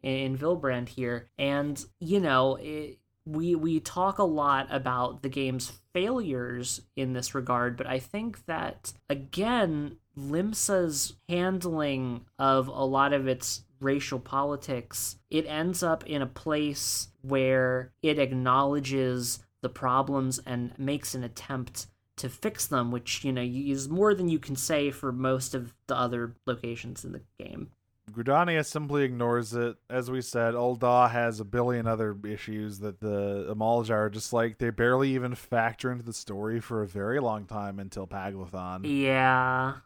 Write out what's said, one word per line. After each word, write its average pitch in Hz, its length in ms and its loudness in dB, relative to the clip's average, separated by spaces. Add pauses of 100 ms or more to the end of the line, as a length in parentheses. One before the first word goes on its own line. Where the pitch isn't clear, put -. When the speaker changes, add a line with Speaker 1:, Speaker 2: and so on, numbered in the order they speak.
Speaker 1:
in 135 340 -2
Vilbrand 135 520 0
here. 120 480 -4
And, 143 440 0 (200)
you 180 180 2
know, 135 400 4
it, 151 400 -8 (260)
we, 165 300 2
we 160 240 2
talk 185 380 0
a 208 60 6
lot 143 460 2
about 127 520 0
the 135 80 -4
game's 131 420 -2 (220)
failures 135 880 -2 (160)
in 131 160 -2
this 123 200 -4
regard, 123 440 0
but 127 100 -4
I 131 120 -2
think 214 480 -8
that, 160 440 -6 (180)
again, 156 840 0 (240)
Limsa's 170 920 0 (160)
handling 160 960 0 (120)
of 135 300 4
a 139 160 -2
lot 135 300 4
of 135 140 2
its - 360 -2 (160)
racial 135 400 0
politics, 139 1000 -4 (120)
it 156 160 0
ends 160 360 -2
up 160 240 2
in 147 160 -2
a 127 60 -2
place 147 800 -2 (140)
where 131 800 2
it 151 180 2
acknowledges 131 1200 2 (220)
the 127 80 -2
problems 131 760 0
and 123 320 -6
makes 139 380 -4
an 127 80 -6
attempt 123 640 -8 (300)
to 135 100 -6
fix - 400 -4
them, 123 240 0
which, - 320 -4
you 139 80 0
know, 127 100 0
y-, 123 260 -2
is 135 200 -2
more 196 260 6
than 185 140 2
you 160 120 4
can 135 180 -6
say 143 340 2
for 135 220 -4
most 131 420 0
of 120 180 -6 (140)
the 131 80 0
other 120 400 -2 (100)
locations 120 600 -6
in 87 80 -10
the - 80 -12 (180)
game. - 300 -12 (420)
Speaker 2:
Gridania 147 540 2
simply 143 380 0
ignores 120 500 0
it. 120 240 -2 (120)
As 123 220 -2
we 131 100 -2
said, 117 320 0
Ul'dah 123 580 6
has 117 280 0
a 107 60 -6
billion 120 420 0
other 110 300 0 (100)
issues 107 520 -6
that 101 200 -8
the 101 460 -2 (100)
Amalj'aa 113 360 2
are 107 180 4
just 107 240 -6
like, 117 240 2
they 117 120 0
barely 127 420 4
even 127 220 -2
factor 120 600 -2
into 120 100 -8
the 117 80 -10
story 107 480 -4
for 110 240 -4
a 101 40 -4
very 104 340 -2
long 107 240 -2
time 101 340 -8
until 98 260 -8
Paglothan. 92 800 -8
Speaker 1:
Yeah. 131 920 2 (100)